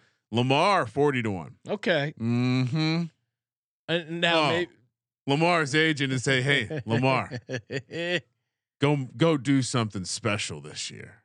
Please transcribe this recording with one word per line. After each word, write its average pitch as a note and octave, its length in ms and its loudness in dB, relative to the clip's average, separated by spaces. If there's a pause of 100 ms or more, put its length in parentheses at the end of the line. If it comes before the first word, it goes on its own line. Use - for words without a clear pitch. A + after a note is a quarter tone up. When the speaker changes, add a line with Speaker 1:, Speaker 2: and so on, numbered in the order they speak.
(320)
Speaker 1:
Lamar, C#3 540 2
forty C#3 360 0
to A2 100 -2
one. D#2+ 240 -8 (120)
Speaker 2:
Okay. D#3 500 -2
Speaker 1:
Mm-hmm. B2+ 840 0 (840)
Speaker 2:
Uh, E3+ 100 0 (100)
now, E3+ 340 2
Speaker 1:
Oh. D3+ 60 2
Speaker 2:
may- F3 180 0 (600)
Speaker 1:
Lamar's D#3 480 4
agent D3+ 380 2
and B2+ 80 0
say, C3 200 2
"Hey, C#3 440 0
Lamar, B2 460 2 (180)
Speaker 2:
<laughs> D3+ 720 -6 (580)
Speaker 1:
go, C#3 280 0 (100)
go D#3+ 200 4
do C3+ 240 2
something G#2+ 440 -2
special G2+ 560 -4
this - 280 -10
year." - 360 -18